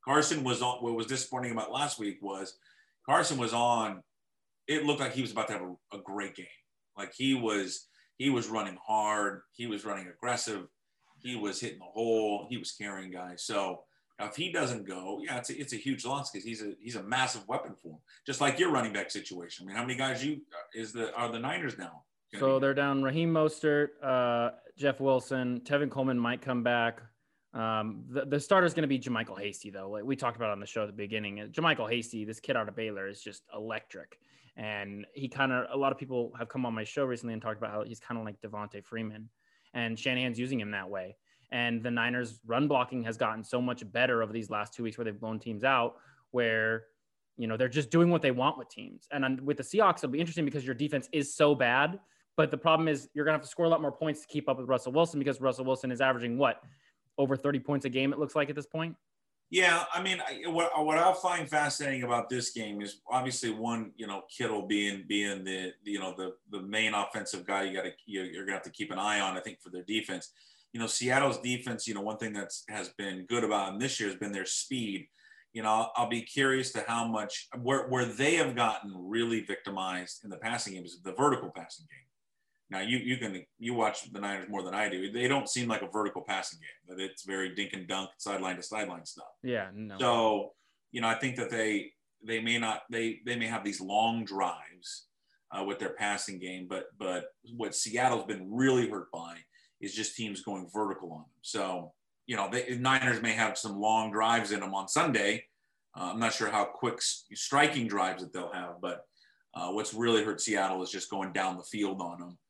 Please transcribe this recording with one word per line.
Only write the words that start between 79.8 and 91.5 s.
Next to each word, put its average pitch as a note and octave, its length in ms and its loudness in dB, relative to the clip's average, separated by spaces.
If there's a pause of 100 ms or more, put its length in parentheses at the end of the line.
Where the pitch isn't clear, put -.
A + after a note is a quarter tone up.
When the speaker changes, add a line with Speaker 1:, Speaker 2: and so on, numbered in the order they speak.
Speaker 1:
in G2+ 80 -12
the F2+ 60 -10
passing A2+ 360 -4
game F2+ 100 -10
is E2+ 200 -14
the F#2+ 100 -6
vertical B2 420 4
passing - 360 -14
game. - 80 -20 (720)
Now, G2 80 -4
you, A2+ 180 0
you B2 200 -2
can, G2+ 280 -6 (140)
you A#2 160 -4
watch A2 360 0
the G2 80 -10
Niners G2+ 300 -6
more G2+ 140 -6
than F2+ 100 -6
I G#2 160 0
do. F#2+ 220 -4
They A#2+ 160 0
don't C#3 200 2
seem B2 200 -2
like G#2+ 160 0
a F#2+ 40 -6
vertical G#2 360 -2
passing F#2+ 340 -4
game, D#2+ 320 -20
but F#2 100 -12
it's F#2+ 240 -6
very F#2+ 300 -4
dink G2 200 -4
and F#2 140 -8
dunk, F#2+ 300 -4
sideline F#2+ 380 -4
to F2 80 -12
sideline F#2 420 -6
stuff. - 220 -16 (160)
Speaker 2:
Yeah, A#2 320 -2
no. G2+ 240 -10
Speaker 1:
So, A2+ 540 4 (380)
you A#2+ 100 -4
know, A2+ 60 2
I A2+ 60 4
think B2 220 -2
that A#2+ 160 -4